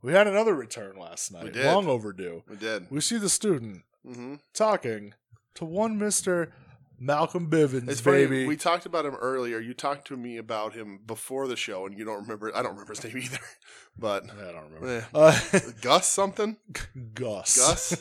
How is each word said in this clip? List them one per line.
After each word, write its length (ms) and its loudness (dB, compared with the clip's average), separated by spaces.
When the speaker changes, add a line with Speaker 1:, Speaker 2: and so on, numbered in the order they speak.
Speaker 1:
we 120 -2
had 120 8
another 300 2
return 420 -10
last 340 -10
night. 120 -14
Speaker 2:
We 80 -10
did. 160 0
Speaker 1:
Long 200 4
overdue. 640 -4
Speaker 2:
We 60 -16
did. 340 -6
Speaker 1:
We 100 -4
see 200 -2
the 100 -2
student 540 -2
Speaker 2:
Mm-hmm. 300 -12
Speaker 1:
talking 580 0
to 120 -10
one 340 -2
Mister 520 0
Malcolm 480 0
Bivens, 400 4
Speaker 2:
It's 140 -4
funny, 240 8
Speaker 1:
baby. 220 0
Speaker 2:
we 100 0
talked 300 0
about 180 -2
him 160 -4
earlier. 380 -2
You 160 -10
talked 320 -4
to 100 -10
me 200 -10
about 360 -4
him 320 -14
before 420 -6
the 80 -2
show, 300 -6
and 100 -10
you 100 -10
don't 180 -8
remember. 320 -8
I 80 0
don't 80 -2
remember 220 -14
his 100 -12
name 140 -10
<laughs> 60 -8
either. 160 -8
But 360 -2
Speaker 1:
I 200 -14
don't 200 -18
remember. 160 -12
Speaker 2:
eh. 160 -4
Speaker 1:
Uh, 460 8
<laughs> 220 -8
Speaker 2:
Gus 260 4
something? 500 0
Speaker 1:
Gus. 420 0
Speaker 2:
Gus? 460 4